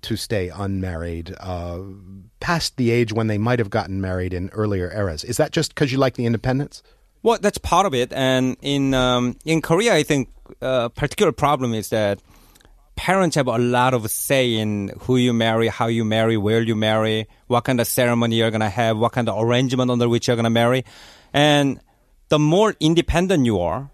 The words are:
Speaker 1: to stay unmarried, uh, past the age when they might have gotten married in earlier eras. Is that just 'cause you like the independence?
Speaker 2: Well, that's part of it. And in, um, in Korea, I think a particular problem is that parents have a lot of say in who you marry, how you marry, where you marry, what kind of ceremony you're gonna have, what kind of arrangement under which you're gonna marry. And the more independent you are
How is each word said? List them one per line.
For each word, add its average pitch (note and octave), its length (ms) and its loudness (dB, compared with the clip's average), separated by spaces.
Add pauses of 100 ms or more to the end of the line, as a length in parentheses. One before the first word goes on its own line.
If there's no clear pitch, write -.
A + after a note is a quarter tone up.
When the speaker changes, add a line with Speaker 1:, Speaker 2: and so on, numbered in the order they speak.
Speaker 1:
to A2 140 -6
stay F#2+ 320 -4
unmarried, E2+ 880 -8
uh, F2 400 -10 (600)
past - 360 -4
the A#2+ 140 0
age A#2 220 2
when A2 160 0
they G#2+ 100 -2
might A#2+ 220 0
have G2+ 100 -2
gotten G2 300 -2
married F#2 320 -4
in F2+ 180 -6
earlier G2+ 420 -2
eras. F#2+ 320 -4
Is A#2+ 120 -6
that D3+ 160 0
just - 240 -4
'cause C3+ 160 0
you C3+ 60 -2
like C3 160 2
the A#2+ 120 -2
independence? B2 560 -2 (400)
Speaker 2:
Well, A3 180 2
that's G3 180 -2
part F#3+ 280 2
of D#3 80 -2
it. B2 180 0
And C3 500 0
in, C#3 320 0
um, B2 500 0
in D#3+ 180 0
Korea, G3+ 320 2
I D3+ 80 4
think C#3 280 -2 (320)
a B2+ 280 -2
particular D#3+ 420 -2
problem C3 420 0
is G#2+ 160 -6
that G#2 280 0 (760)
parents F#3 400 0
have C#3 100 0
a A#2 120 -2
lot B2 360 2
of A2+ 160 -2
say B2+ 460 0
in G#2 440 -2
who B2+ 160 2
you B2 160 4
marry, A2+ 360 2
how A#2 180 -2
you A2+ 180 0
marry, A2+ 320 2
where G#2+ 260 2
you A2+ 120 0
marry, A2 520 0 (200)
what A#2+ 180 0
kind B2+ 160 0
of A2+ 60 2
ceremony A#2 500 2
you're A2+ 140 2
gonna A2 180 -2
have, A2+ 300 0
what A2+ 140 0
kind A#2 160 -2
of G#2+ 140 -2
arrangement B2+ 480 2
under A#2+ 180 2
which A#2 200 0
you're B2 80 2
gonna A#2 140 0
marry. A#2+ 340 2 (480)
And C#3+ 480 2 (480)
the D#3 100 2
more F3 420 4
independent E3+ 680 2
you G#2 140 2
are A2 340 -4